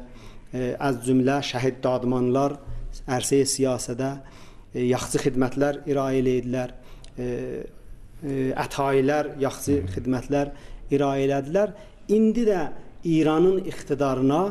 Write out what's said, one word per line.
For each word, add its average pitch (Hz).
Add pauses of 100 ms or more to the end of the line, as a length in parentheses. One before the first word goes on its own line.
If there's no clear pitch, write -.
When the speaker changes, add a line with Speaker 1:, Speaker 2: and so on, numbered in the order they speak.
(540)
Speaker 1:
E, 127
az 139
cümlə 131
şəhid 127
dadmanlar 127 (500)
ərsəyi 135
siyasədə, 131 (600)
e, 123
yaxşı 123
xidmətlər 139
irayə 135
elədilər. 127 (400)
E, 123 (920)
e, 139 (160)
ətayilər 139
yaxşı 139
Speaker 2:
Hı. 92
Speaker 1:
xidmətlər 135 (340)
irayə 139
elədilər. 151 (300)
İndi 220
də 185 (420)
İranın 165
iqtidarına, 139 (120)